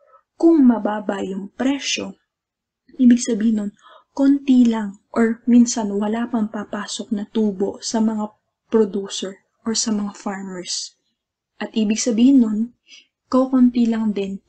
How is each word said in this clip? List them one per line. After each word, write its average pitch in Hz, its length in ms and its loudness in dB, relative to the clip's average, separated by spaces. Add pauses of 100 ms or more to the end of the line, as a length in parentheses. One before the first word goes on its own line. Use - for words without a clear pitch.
(380)
kung 330 240 4
mababa 208 640 0
yung 190 240 -10
presyo, 247 640 -4 (880)
ibig 240 220 6
sabihin 220 420 -2
nun, 208 80 -8 (400)
konti 277 560 4
lang 220 320 -4 (160)
or 226 320 0
minsan 233 480 2
wala 214 320 -4
pang 220 240 -2
papasok 208 640 -10
na 202 140 -6
tubo 202 500 -4
sa 220 240 -4
mga 214 320 -4 (320)
producer 196 720 -2 (240)
or 220 140 -4
sa 214 180 -2
mga 202 220 -6
farmers. 190 800 -10 (600)
At 208 160 -10
ibig 220 240 0
sabihin 247 440 4
nun, 214 160 -2 (720)
kokonti 254 560 2
lang 220 260 -2
din 196 380 -6